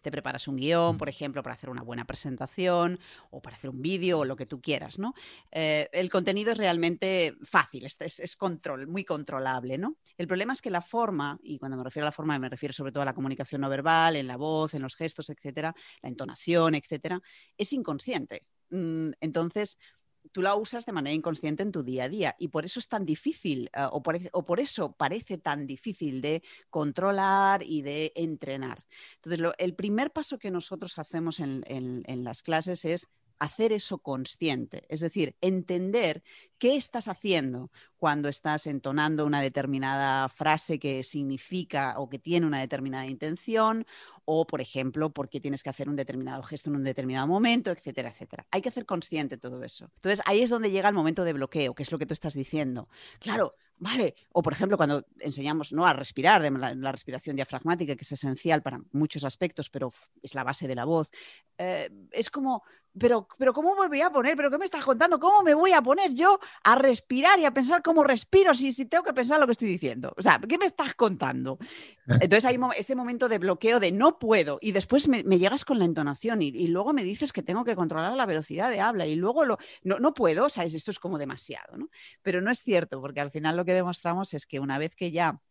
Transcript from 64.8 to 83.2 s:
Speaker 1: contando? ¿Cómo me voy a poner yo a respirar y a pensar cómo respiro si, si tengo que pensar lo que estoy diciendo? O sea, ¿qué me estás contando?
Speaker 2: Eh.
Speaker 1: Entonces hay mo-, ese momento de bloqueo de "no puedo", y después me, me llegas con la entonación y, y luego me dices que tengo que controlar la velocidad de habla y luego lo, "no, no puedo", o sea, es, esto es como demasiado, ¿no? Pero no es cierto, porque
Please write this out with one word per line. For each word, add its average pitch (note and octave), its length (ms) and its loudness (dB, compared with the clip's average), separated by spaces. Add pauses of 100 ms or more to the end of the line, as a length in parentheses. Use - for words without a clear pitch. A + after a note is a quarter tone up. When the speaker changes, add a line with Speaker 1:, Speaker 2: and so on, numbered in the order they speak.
Speaker 1:
contando? C4+ 360 4
¿Cómo G4+ 220 8
me D#4 120 8
voy F4+ 180 6
a D4+ 100 8
poner D4 320 4
yo F#4 260 8 (240)
a A3 120 10
respirar C4+ 640 6
y D#4+ 60 4
a C4+ 80 4
pensar C4+ 300 4
cómo D#4+ 200 6
respiro C#4+ 520 8
si, C4 180 2
si C4 140 -4
tengo F4 180 2
que E4 80 0
pensar B3+ 260 2
lo C#4 80 8
que A#3+ 60 2
estoy A3 160 0
diciendo? C3+ 480 -2
O F#3 60 -8
sea, D3+ 260 8
¿qué E4 100 2
me G4 80 2
estás D4 280 -2
contando? C3+ 640 0 (500)
Speaker 2:
Eh. B2 120 6
Speaker 1:
Entonces G3+ 260 6
hay B3 120 4
mo-, B3 140 0
ese B3+ 240 -2
momento B3 320 -2
de A3 100 2
bloqueo G3 420 4
de F3+ 120 4
"no C4+ 260 6
puedo", F#3 420 4
y G#3+ 120 0
después C#4 360 4
me, A#3+ 160 4
me F#3+ 140 8
llegas G3+ 260 4
con C4 140 2
la F#3 60 6
entonación E3 580 0
y, C#3+ 60 2
y C3 180 -2
luego F#3+ 260 2
me B3 120 2
dices A3 280 -4
que F3 100 -4
tengo A3 220 -2
que A3+ 120 0
controlar E3 380 0
la B3+ 120 0
velocidad E3 440 -2
de G#3 100 -2
habla G3+ 260 0
y D#3 80 0
luego A#3+ 300 2
lo, A3+ 140 2 (240)
"no, F#3+ 180 0
no D4 140 6
puedo", F#3+ 320 4
o C#4+ 40 2
sea, F3+ 140 -2
es, D#3+ 100 -4
esto D#3+ 160 -8
es F#3 80 -8
como D#3+ 200 -6
demasiado, - 600 -10
¿no? D#4 100 -10 (340)
Pero F3+ 180 0
no G#3 100 0
es A#3+ 100 -2
cierto, E3+ 400 0
porque C#3 200 -8